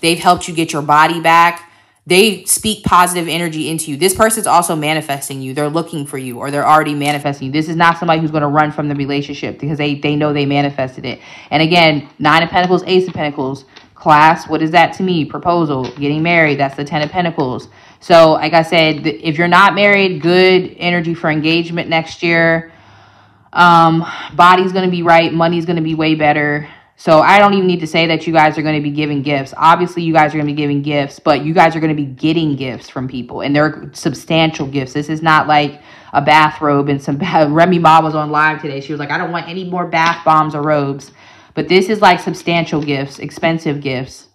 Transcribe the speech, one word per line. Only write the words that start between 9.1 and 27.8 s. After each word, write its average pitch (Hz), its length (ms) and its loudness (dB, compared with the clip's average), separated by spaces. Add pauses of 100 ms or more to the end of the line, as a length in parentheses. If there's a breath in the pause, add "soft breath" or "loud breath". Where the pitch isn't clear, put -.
because 143 200 -6
they, 147 180 -4
they 147 180 -2
know 151 180 0
they 143 140 -2
manifested 139 580 -4
it. 123 140 -10 (320 loud breath)
And 147 120 0
again, 160 460 2 (120)
Nine 156 240 4
of 170 60 -8
Pentacles, 180 360 0
Ace 185 220 2
of 170 60 -12
Pentacles, 143 500 -6 (300 soft breath)
class, 160 520 4
what 156 140 -4
is 156 120 -2
that 170 200 2
to - 100 -8
me? 175 220 -2
Proposal, 147 680 -2
getting 147 300 -4
married, 160 380 2
that's 139 160 -2
the 143 80 -6
Ten 151 160 -6
of 147 100 -6
Pentacles. 160 580 -4 (320 soft breath)
So, 165 320 6
like 156 200 -2
I 165 100 4
said, 156 400 0
th-, 151 200 -4
if 160 160 -4
you're 175 100 0
not 180 260 4
married, 196 460 2
good 185 580 2
energy 175 360 -4
for 165 160 -4
engagement 165 580 -2
next 165 340 -6
year. 165 480 0 (840 soft breath)
Um, 165 500 4 (300 loud breath)
body's 185 380 4
gonna 185 180 0
be 175 120 -4
right, 165 300 4
money's 170 320 0
gonna 170 160 -2
be 160 140 -4
way 156 220 0
better. 147 520 0 (280 loud breath)
So 156 240 4
I 185 180 4
don't 202 160 6
even 190 120 2
need 175 140 0